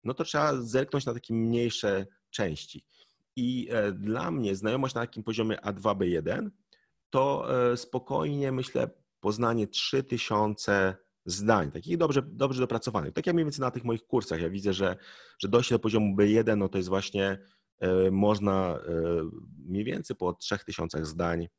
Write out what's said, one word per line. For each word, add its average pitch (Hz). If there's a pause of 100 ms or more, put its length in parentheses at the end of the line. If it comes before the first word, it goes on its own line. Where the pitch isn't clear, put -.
No 127
to 165
trzeba 147
zerknąć 131
na 117
takie 117
mniejsze 113 (240)
części. - (520)
I, 127
e, 104
dla 110
mnie 110
znajomość 127
na 117
takim 117
poziomie 110
A 101
dwa, 101
B 95
jeden 87 (600)
to, 135 (260)
e, 123
spokojnie, 139
myślę, 127 (300)
poznanie 113
trzy -
tysiące 104 (320)
zdań, 95
takich 165
dobrze, 147
dobrze 127
dopracowanych. 110
Tak -
jak 175
mniej 165
więcej 143
na 127
tych 120
moich 117
kursach, 107
ja 85
widzę, 98
że, 92 (420)
że 101
dojście 120
do 110
poziomu 104
B 104
jeden, 110
no 95
to 98
jest 90
właśnie, 98 (400)
e, 92
można, 98 (100)
e, 82 (360)
mniej 98
więcej -
po 90
trzech -
tysiącach 80
zdań 85 (100)